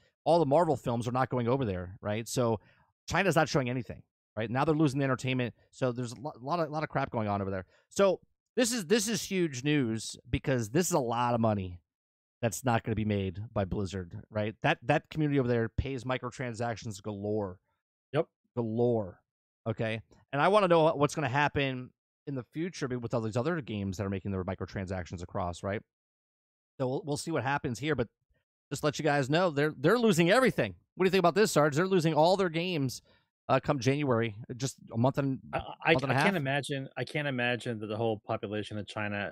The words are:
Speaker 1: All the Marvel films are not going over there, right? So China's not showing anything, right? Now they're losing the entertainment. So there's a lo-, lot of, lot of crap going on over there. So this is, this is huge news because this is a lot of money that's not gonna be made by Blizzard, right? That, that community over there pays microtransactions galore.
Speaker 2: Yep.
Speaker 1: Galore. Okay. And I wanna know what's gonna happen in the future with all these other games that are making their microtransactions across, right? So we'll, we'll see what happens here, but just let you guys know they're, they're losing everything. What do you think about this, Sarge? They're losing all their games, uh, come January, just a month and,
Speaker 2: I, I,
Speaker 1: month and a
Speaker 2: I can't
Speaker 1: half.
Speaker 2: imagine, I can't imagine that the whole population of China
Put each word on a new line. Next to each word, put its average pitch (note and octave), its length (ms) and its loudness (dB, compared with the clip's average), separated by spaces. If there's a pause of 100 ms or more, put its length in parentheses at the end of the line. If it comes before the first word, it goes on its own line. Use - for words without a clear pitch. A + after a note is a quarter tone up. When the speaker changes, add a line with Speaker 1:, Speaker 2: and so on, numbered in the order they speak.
(240)
Speaker 1:
All E3 160 4
the D#3 60 2
Marvel D3+ 320 4
films A#2+ 320 -4
are - 20 -2
not B2+ 180 0
going A#2+ 200 0
over C3+ 160 2
there, F#2 360 -6
right? G#2+ 260 -4
So A#2 340 0 (480)
China's F3 260 2
not D#3+ 140 4
showing B2+ 200 0
anything, B2 320 -6 (360)
right? G#2+ 120 -2
Now B2+ 140 0
they're D#3 120 2
losing C#3+ 240 2
the C#3 40 2
entertainment. B2+ 500 0 (180)
So B2+ 200 -2
there's A#2+ 220 -6
a G#2 80 -14
lo-, C#3+ 180 -10
lot D3 220 -4
of, D#3 80 -4
lot D#3 140 -4
of D3 60 -4
crap C#3 200 -2
going A2 180 -2
on G2+ 140 0
over G2 100 -4
there. F#2 140 -6 (240)
So G3 320 2 (340)
this A#3 160 2
is, A3+ 140 -4
this G3+ 240 2
is G#3 140 -2
huge D#3+ 400 -2
news C3 520 0 (140)
because A#2+ 400 0
this E3 160 2
is - 80 -2
a D#3+ 60 2
lot A#2+ 340 0
of A#2 80 2
money G2 400 0 (580)
that's - 240 -4
not A#2 200 2
gonna A2+ 120 -4
be A2 100 0
made G2 360 -2 (120)
by G2+ 120 -2
Blizzard, F#2 500 -6 (140)
right? G#2+ 320 -4
That, D3 220 2
that D3 260 0
community D3 300 0
over B2 80 2
there A#2 220 2
pays C3 340 -4
microtransactions A#2+ 1000 -6
galore. G2+ 560 -4 (560)
Speaker 2:
Yep. D#3 140 0 (280)
Speaker 1:
Galore. A2+ 640 0 (480)
Okay. A2+ 320 -4 (320)
And C#3 80 -2
I D#3 100 4
wanna G3+ 180 4
know E3 260 6
what's D3 220 0
gonna D3+ 120 -2
happen C3+ 600 -2 (380)
in C#3+ 80 -8
the B2 80 -8 (100)
future D#3+ 340 -6 (120)
with A#2+ 160 -4
all A#2 60 0
these A2 160 -4
other D#3 240 0
games G2 360 -4
that G#2 80 -4
are G2 60 -2
making G2 180 -4
their F#2 140 -2
microtransactions F#2 800 -6
across, F2+ 400 -6
right? G2 180 -4 (960)
So C3+ 80 0
we'll, C3+ 180 -2
we'll C#3+ 120 -2
see E3+ 140 -8
what C#3+ 100 0
happens C3+ 380 -4
here, D3 160 -2
but B2 120 0 (640)
just - 140 -6
let D3 160 0
you D3+ 40 -2
guys C#3+ 260 2
know F3 200 4
they're, D3 280 0
they're E3 200 4
losing F3 320 6
everything. F#3 460 4 (200)
What F3+ 100 2
do - 20 6
you E3+ 40 0
think F#3+ 80 4
about E3+ 160 4
this, G3 180 4
Sarge? D3 220 4
They're F3+ 120 2
losing E3 260 4
all E3 220 6
their F#3+ 140 2
games, D#3+ 520 -2 (460)
uh, B2+ 160 2
come D3 160 0
January, A#2+ 560 2 (220)
just B2+ 180 -6 (180)
a A#2 40 -4
month B2 220 2
and, C3+ 200 -2 (140)
Speaker 2:
I, - 80 -4 (240)
I, D#3+ 80 4
Speaker 1:
month D#3 100 2
and C3 80 0
a A#2+ 40 2
Speaker 2:
I - 20 2
can't C#3+ 160 4
Speaker 1:
half. - 20 0
Speaker 2:
imagine, C#3 640 -4
I B2+ 80 -4
can't D3 240 -4
imagine B2 500 -2
that G#2+ 80 -8
the G#2+ 80 -4
whole A2 320 0
population G#2+ 500 -6
of G2 80 -6
China G#2 460 -6